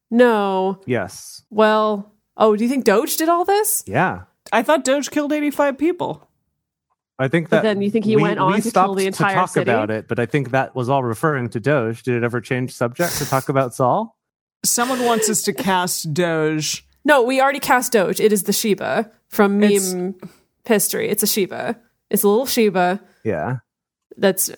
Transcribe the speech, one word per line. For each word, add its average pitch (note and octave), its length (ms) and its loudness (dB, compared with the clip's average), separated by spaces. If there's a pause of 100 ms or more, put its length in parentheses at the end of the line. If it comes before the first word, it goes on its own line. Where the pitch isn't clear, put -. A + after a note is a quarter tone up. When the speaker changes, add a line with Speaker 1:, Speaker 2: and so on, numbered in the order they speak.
(100)
Speaker 1:
No. G3 760 2
Speaker 2:
Yes. - 640 -6
Speaker 1:
Well, G#3+ 640 0 (240)
oh, G#3+ 200 4
do G3+ 60 -2
you A#3+ 80 0
think C#4 140 -2
Doge A3+ 320 2
did D#4+ 120 0
all F4 160 2
this? G#4 420 0
Speaker 2:
Yeah. G2+ 380 -2 (280)
Speaker 3:
I A3+ 100 2
thought D4+ 220 0
Doge C4+ 260 0
killed D4 220 -2
eighty-five D4 460 -2
people. D#4+ 500 -4 (920)
Speaker 2:
I C3 100 0
think D#3+ 200 0
Speaker 1:
But D#3+ 100 4
Speaker 2:
that - 40 2
Speaker 1:
then G#3 180 0
you G3+ 100 0
think A3 140 0
he A3 120 2
Speaker 2:
we, G#3 60 6
Speaker 1:
went - 180 0
on F#3+ 120 4
Speaker 2:
we G#3 60 2
Speaker 1:
to G3+ 40 -2
kill A3+ 80 -2
Speaker 2:
stopped G3 260 2
Speaker 1:
the G3 60 0
Speaker 2:
to F#3+ 40 0
Speaker 1:
entire G3 300 -2
Speaker 2:
talk F3+ 140 0
Speaker 1:
city? C3 200 -2
Speaker 2:
about A2 200 0
it, G#2+ 180 -6
but A2+ 100 -4
I A#2+ 80 0
think C3 240 -4
that C3 240 -2
was B2 160 -4
all C#3 120 2
referring B2 480 -2
to A#2 100 -6
Doge. A2+ 420 -2
Did B2 140 -2
it A#2 80 -2
ever A#2+ 160 -2
change B2+ 340 -4
subject C3+ 440 -4
to D3 60 -4
talk C3+ 240 -2
about C3+ 240 0
Saul? D#3+ 440 -2 (480)
Speaker 3:
Someone B3 400 -2
wants A3 260 0
us G#3+ 140 -2
to G3+ 100 -2
cast F3+ 580 -2
Doge. D#3 720 -2 (200)
Speaker 1:
No, C#4+ 180 6
we C4 180 2
already C#4 200 2
cast B3+ 320 0
Doge. F#3+ 280 2
It G#3 120 4
is G3+ 100 0
the G3+ 100 -2
Sheba G3 580 -2 (180)
from G3+ 340 2
Speaker 3:
It's G3 320 2
Speaker 1:
meme F3+ 220 -6 (500)
history. - 420 0
It's G#3 140 -2
a G#3 40 0
Sheba. E3 520 -4 (320)
It's G3+ 140 0
a G3+ 40 6
little A3+ 180 2
Sheba. G3 540 2 (240)
Speaker 2:
Yeah. G#2+ 340 -2 (580)
Speaker 1:
That's F#3+ 420 0